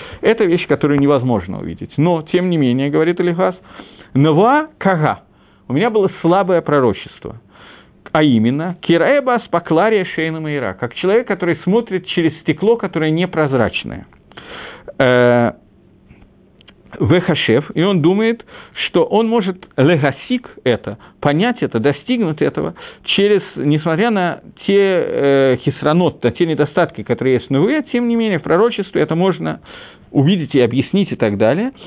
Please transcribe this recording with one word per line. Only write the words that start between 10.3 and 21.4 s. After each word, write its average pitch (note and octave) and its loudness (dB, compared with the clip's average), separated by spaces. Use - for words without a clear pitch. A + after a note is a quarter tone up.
маира», C#3 -6
как - -8
человек, G#3+ 0
который F3+ -2
смотрит F#3+ -2
через D#3+ -2
стекло, G3 -2
которое F3 -4
непрозрачное. D#3 -2
Э, B2 2
вехашев, D3 0
и D#3+ 0
он F#3+ 2
думает, G#3+ 0
что - 2
он A3 0
может F#3+ -2
легасик D3+ 0
это, A2 -2
понять E3+ 0